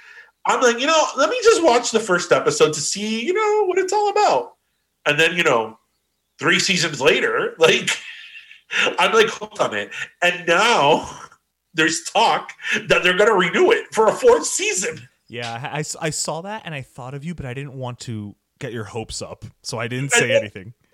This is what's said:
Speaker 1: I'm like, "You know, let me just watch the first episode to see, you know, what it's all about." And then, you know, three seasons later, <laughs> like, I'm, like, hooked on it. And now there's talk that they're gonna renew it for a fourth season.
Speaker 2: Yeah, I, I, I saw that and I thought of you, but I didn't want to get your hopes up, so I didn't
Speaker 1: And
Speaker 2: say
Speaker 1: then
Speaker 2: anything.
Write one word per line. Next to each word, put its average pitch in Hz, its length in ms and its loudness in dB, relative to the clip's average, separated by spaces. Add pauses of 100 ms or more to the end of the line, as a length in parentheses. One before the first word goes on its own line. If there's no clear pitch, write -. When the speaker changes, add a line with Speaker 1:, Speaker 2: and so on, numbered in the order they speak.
(460)
Speaker 1:
I'm 233 140 0
like, 233 180 4
"You 262 80 -2
know, 311 200 4 (100)
let 277 140 2
me 494 120 -2
just 403 220 6
watch 247 260 4
the 226 80 0
first 180 320 -2
episode 151 440 2
to 156 60 -6
see, 214 440 -4
you 339 80 -2
know, 427 340 2
what 359 120 0
it's 381 140 -2
all 415 180 0
about." 392 440 0 (520)
And 147 120 2
then, 165 180 4
you 175 60 0
know, 113 360 0 (600)
three 175 220 0
seasons 165 400 -2
later, 151 560 0
<laughs> - 20 -20
like, - 320 2 (1080)
I'm, 190 140 2
like, 220 160 4
hooked - 320 -12
on 120 140 -2
it. 101 160 -6 (320)
And 175 240 -2
now 170 640 2 (640)
there's 160 300 0
talk 190 480 0 (340)
that 170 160 2
they're 180 140 2
gonna 214 180 4
renew 180 380 4
it - 220 -2
for 220 140 4
a - 40 4
fourth - 340 4
season. - 640 -4 (180)
Speaker 2:
Yeah, 117 460 -8
I, 143 60 -4
I, 151 60 -4 (220)
I 160 40 0
saw 156 320 -6
that 208 240 -10
and 165 80 -10
I 135 80 -10
thought 131 320 -16
of 143 100 -12
you, 170 100 -8
but 135 120 -12
I 123 80 -10
didn't 139 200 -12
want 123 260 -10
to 107 360 -10 (220)
get 127 160 -10
your 110 100 -6
hopes 113 380 -10
up, - 240 -14 (160)
so - 160 -8
I 117 100 -6
didn't 131 240 -4
Speaker 1:
And 233 80 2
Speaker 2:
say 120 80 0
Speaker 1:
then 117 140 2
Speaker 2:
anything. 104 320 -14 (180)